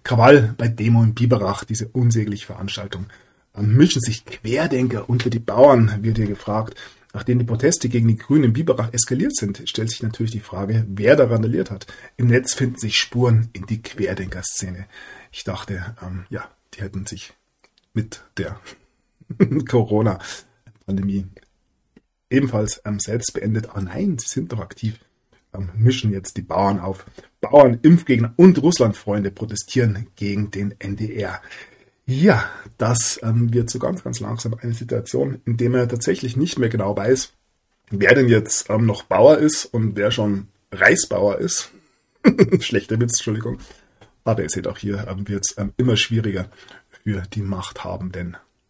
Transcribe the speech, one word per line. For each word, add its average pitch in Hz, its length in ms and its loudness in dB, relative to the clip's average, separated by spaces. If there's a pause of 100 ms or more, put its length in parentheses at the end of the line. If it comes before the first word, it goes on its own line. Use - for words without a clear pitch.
Krawall 120 540 6
bei 120 100 -2
Demo 113 360 2
in 110 100 2
Biberach, 110 500 0
diese 110 260 -8
unsägliche 110 580 0
Veranstaltung. 98 580 -10 (500)
Mischen 117 460 4
sich 113 240 -4
Querdenker 123 840 -2
unter 120 200 0
die 117 100 -2
Bauern, 113 640 6
wird 110 140 0
hier 110 100 0
gefragt. 107 480 -6 (360)
Nachdem 123 280 0
die 117 60 0
Proteste 120 440 0
gegen 117 180 2
die 110 100 2
Grünen 147 260 2
in 117 100 4
Biberach 113 400 0
eskaliert 135 420 -2
sind, - 320 -6
stellt 113 220 -4
sich - 140 -10
natürlich 113 280 -4
die 110 80 -8
Frage, 101 480 -2
wer 101 280 2
da 143 100 4
randaliert 117 460 -2
hat. 98 160 -14 (300)
Im 123 100 0
Netz 127 260 2
finden 127 240 -4
sich 110 220 -4
Spuren 117 540 0
in 92 120 -14
die 113 160 -6
Querdenker-Szene. 92 1040 -6 (460)
Ich - 120 -16
dachte, 92 600 -10
ähm, 92 260 -12
ja, - 180 -12 (260)
die - 80 -14
hätten 92 260 -10
sich - 260 -14 (600)
mit - 280 -6 (140)
der 90 220 -8 (680)
<laughs> - 120 -14 (280)
Corona-Pandemie 98 1600 -4 (1040)
ebenfalls, 123 560 0
ähm, 104 140 -6
selbst 113 340 -6
beendet. 110 360 -4
Aber 101 120 -8
nein, 139 380 -4
sie - 80 -10
sind - 240 -6
doch 110 80 -6
aktiv, 110 400 -8 (560)
ähm, 95 200 -8
mischen 113 360 2
jetzt 95 260 -8
die 104 60 -8
Bauern 98 360 0
auf. 95 280 -8 (340)
Bauern, 131 400 6
Impfgegner 131 540 4
und 180 260 8
Russlandfreunde 104 720 0
protestieren 113 840 -4
gegen 101 360 -4
den 101 280 -6
N 101 160 -8
D 107 200 -8
R. 95 260 -8 (640)
Ja, 139 440 2 (300)
das, 113 420 0
ähm, 117 320 0
wird 117 160 0
so - 80 -8
ganz, 180 260 -4
ganz 113 160 -8
langsam 113 360 -6
eine 117 180 -8
Situation, 123 720 -6
in 113 120 -2
der 120 120 0
man 123 180 0
tatsächlich 117 480 -4
nicht 151 220 -2
mehr 120 120 0
genau 104 280 -4
weiß, 123 360 0 (580)
wer 175 240 4
denn 131 120 4
jetzt, 110 440 2
ähm, 110 160 2
noch 104 160 -2
Bauer 123 340 6
ist 151 280 0
und 110 300 -2
wer 101 140 0
schon 104 380 -2 (240)
Reisbauer 101 640 2
ist. - 320 -6 (540)
<laughs> - 380 4
Schlechter 110 380 -4
Witz, 120 200 0
Entschuldigung. 113 400 -6 (640)
Aber 104 180 0
ihr 78 80 -4
seht 87 160 -4
auch 92 140 -8
hier, 101 280 -6
ähm, 98 200 -8
wird's, 101 320 -4
ähm, 101 180 -4
immer 123 200 2
schwieriger 107 520 -2 (400)
für 101 320 -6 (100)
die 104 120 -6
Machthabenden. 90 920 -10 (320)